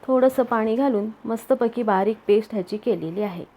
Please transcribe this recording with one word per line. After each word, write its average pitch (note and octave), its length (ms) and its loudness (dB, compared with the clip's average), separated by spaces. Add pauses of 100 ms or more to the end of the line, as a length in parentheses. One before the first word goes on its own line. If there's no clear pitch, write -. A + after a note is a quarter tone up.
थोडंसं C4 400 2
पाणी A3+ 340 0
घालून A#3+ 320 0 (160)
मस्तपैकी A#3 580 -2
बारीक G#3 340 0 (100)
पेस्ट G#3+ 280 2
ह्याची G3+ 220 -6
केलेली F#3 460 -4
आहे. F3 220 -8 (120)